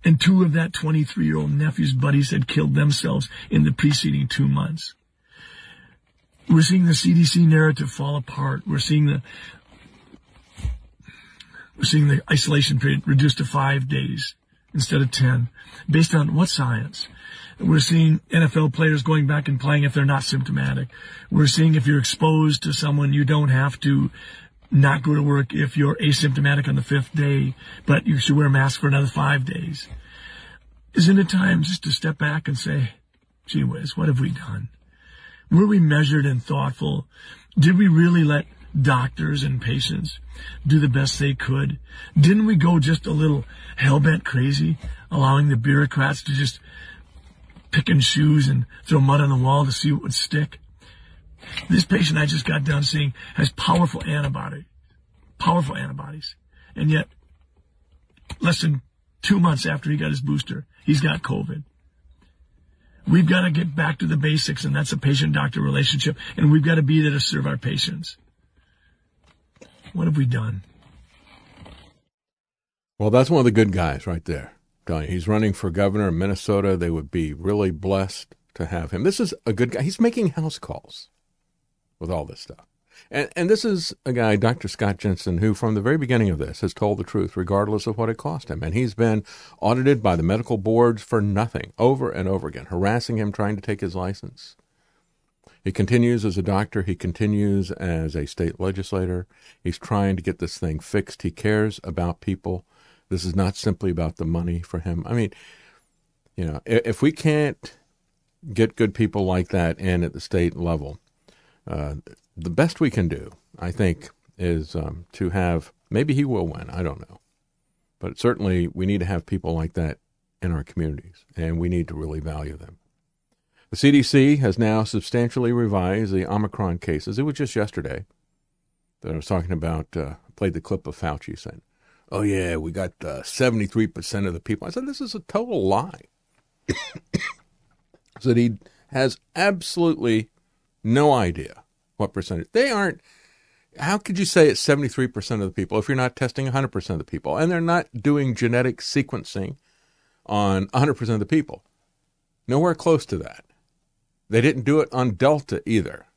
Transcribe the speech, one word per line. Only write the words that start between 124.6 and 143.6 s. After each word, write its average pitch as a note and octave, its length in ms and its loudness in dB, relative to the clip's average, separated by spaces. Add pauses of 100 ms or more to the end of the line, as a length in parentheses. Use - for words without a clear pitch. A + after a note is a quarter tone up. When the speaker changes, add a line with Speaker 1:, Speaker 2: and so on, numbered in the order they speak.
Speaker 2:
substantially A#2+ 720 -2
revised G2+ 600 0
the F#2 140 -2
Omicron G2 520 -2
cases. F2+ 420 -6
It - 20 -2
was D3 140 -4
just C#3 180 -6
yesterday G#2 500 -6 (1000)
that E2 100 -6
I D#2+ 40 -4
was D2+ 100 -10
talking F2 260 -2
about, D#2+ 440 -6
uh, D2+ 180 -6 (200)
played F#2 200 -4
the E2 60 -8
clip - 280 -8
of D2 100 -14
Fauci D#2+ 400 -8
saying, - 240 -18 (480)
"Oh, G2 120 -4
yeah, F#2 340 -2
we D#2+ 160 -6
got, F2+ 200 -6 (120)
uh, - 180 -10
seventy-three A2 640 0
percent G2 400 -6
of F2 80 -4
the E2 60 -10
people." - 260 -6
I - 40 -10
said, B3+ 160 -8
"This C#4 140 -10
is B3+ 140 -10
a G3+ 60 -10
total G3+ 480 -4
lie." A2+ 340 -2 (640)
<coughs> - 60 -2 (1400)
So B2+ 120 -2
that A#2 60 4
he A#2+ 180 2 (340)
has C3 300 -2 (180)
absolutely E3 920 0 (520)
no C#3 300 4
idea F#2 500 -2 (340)
what G#2 160 -4
percentage. F#2 400 -8
They C4 180 0
aren't, G3+ 300 -2 (800)